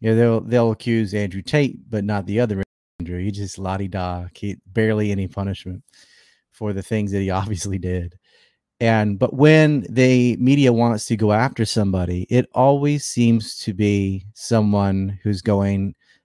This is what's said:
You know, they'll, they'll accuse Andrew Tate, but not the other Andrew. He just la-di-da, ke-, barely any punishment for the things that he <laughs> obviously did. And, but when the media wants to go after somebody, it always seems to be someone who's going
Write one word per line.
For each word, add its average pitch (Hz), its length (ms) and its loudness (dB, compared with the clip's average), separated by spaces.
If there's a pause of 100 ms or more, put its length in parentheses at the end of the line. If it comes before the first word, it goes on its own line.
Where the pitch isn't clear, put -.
You 113 100 0
know, 113 60 4
they'll, 117 240 4
they'll 117 300 2
accuse 110 420 -2
Andrew 98 300 -4
Tate, - 480 -2
but 107 140 -4
not 101 200 -2
the 101 160 -2
other 107 220 -2 (380)
Andrew. 87 220 -8
He 101 80 -4
just 101 280 -10
la-di-da, 92 680 -6
ke-, - 400 -10
barely 107 440 0
any 95 160 -4
punishment 95 560 -8 (680)
for 104 220 -8
the 95 100 -6
things 104 300 -4
that 101 80 0
he 98 100 -2
<laughs> - 0 -
obviously 98 460 -4
did. 90 420 -6 (640)
And, 107 380 2
but 120 160 0
when 151 560 6
the 123 480 4
media 135 340 4
wants 117 340 2
to 117 100 -2
go 104 160 2
after 117 340 0
somebody, 92 640 0
it 120 240 2
always 143 500 2
seems 117 540 0
to 107 160 -6
be 98 580 0
someone 98 920 0
who's 101 200 -2
going 98 540 0 (280)